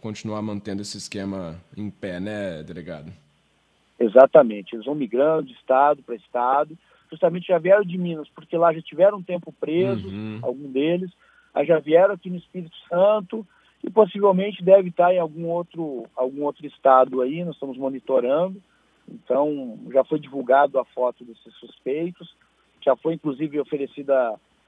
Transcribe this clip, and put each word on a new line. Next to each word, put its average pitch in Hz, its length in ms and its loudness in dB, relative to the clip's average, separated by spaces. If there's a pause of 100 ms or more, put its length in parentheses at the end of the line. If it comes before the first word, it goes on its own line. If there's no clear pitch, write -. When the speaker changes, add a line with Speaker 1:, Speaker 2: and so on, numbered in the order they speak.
Speaker 1:
continuar 107 400 -8
mantendo 104 400 -8
esse 101 160 -12
esquema 95 640 -10 (160)
em 104 140 -10
pé, 92 280 -10
né, 98 440 -8
delegado? 80 500 -16 (880)
Speaker 2:
Exatamente, 117 720 6
eles 110 120 -12
vão 139 80 -4
migrando 147 500 -2
de 127 80 -18
estado 139 500 2
pra 120 120 -12
estado, 139 600 -2 (340)
justamente 170 360 -2
já 180 120 2
vieram 190 260 4
de 180 120 -8
Minas, 170 380 -6
porque 160 220 -8
lá 170 160 4
já 160 100 -6
tiveram 196 360 2
um 185 40 -12
tempo 175 380 -8
preso, 127 480 -2
Speaker 1:
Uhum. 107 340 -10
Speaker 2:
algum 131 300 -8
deles, 170 380 -2 (440)
aí 143 100 0
já 156 140 4
vieram 165 360 4
aqui 185 140 -14
no 180 80 -6
Espírito 170 400 -14 (120)
Santo 202 580 0 (360)
e - 60 -6
possivelmente 196 760 2
deve 185 260 8
estar 175 260 2
em 185 40 0
algum 165 280 -4
outro, 165 580 -6 (120)
algum 135 260 -4
outro 147 240 -6
estado 131 560 4
aí, 151 220 -4
nós 165 100 -8
estamos 135 240 -12
monitorando, 135 840 -2 (480)
então 135 720 -4 (140)
já 131 120 2
foi 156 140 -4
divulgado 135 600 0
a 123 60 0
foto 123 400 -6
desses 117 300 -20
suspeitos, 160 800 -10 (500)
já 131 120 2
foi 165 180 -4
inclusive 147 460 -6
oferecida 135 720 -2 (340)